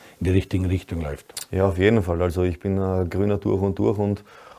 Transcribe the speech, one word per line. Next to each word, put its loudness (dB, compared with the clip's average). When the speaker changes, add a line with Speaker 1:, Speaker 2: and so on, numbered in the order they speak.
Speaker 1:
in -4
die 2
richtige 2
Richtung -4
läuft. -10
Speaker 2:
Ja, 2
auf -2
jeden 4
Fall. -2
Also 0
ich -2
bin, -2
äh, 0
Grüner 0
durch -2
und -2
durch 0
und -2